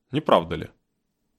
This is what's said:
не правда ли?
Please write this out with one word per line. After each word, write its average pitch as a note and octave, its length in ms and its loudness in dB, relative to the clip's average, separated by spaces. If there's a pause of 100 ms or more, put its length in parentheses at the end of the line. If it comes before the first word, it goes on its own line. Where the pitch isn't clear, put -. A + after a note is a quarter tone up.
(120)
не C#3+ 80 -4
правда E2+ 360 2
ли? D#2+ 120 -10 (720)